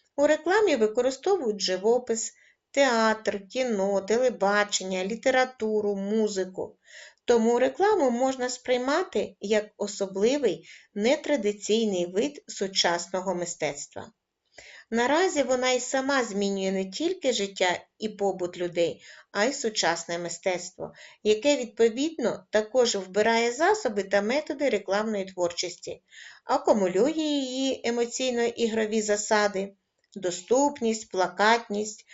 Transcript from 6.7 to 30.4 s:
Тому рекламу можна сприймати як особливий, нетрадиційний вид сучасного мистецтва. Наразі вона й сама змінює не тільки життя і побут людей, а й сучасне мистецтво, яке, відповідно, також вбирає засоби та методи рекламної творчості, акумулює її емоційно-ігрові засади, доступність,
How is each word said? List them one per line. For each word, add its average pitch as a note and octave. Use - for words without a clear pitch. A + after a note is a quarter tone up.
Тому A#3+
рекламу C#4+
можна B3+
сприймати B3+
як G#3
особливий, G3+
нетрадиційний G#3
вид A3
сучасного F#3
мистецтва. D#3
Наразі C#4+
вона B3+
й B3+
сама C4+
змінює G3
не F#3+
тільки D4
життя F#3+
і G#3
побут F#3
людей, E3+
а G#3
й C#4
сучасне E3+
мистецтво, F3
яке, G#3+
відповідно, A#3
також A3+
вбирає A3
засоби C4+
та G3+
методи C#4
рекламної G3+
творчості, F3
акумулює A#3+
її C4+
емоційно-ігрові A#3
засади, G#3
доступність, A3+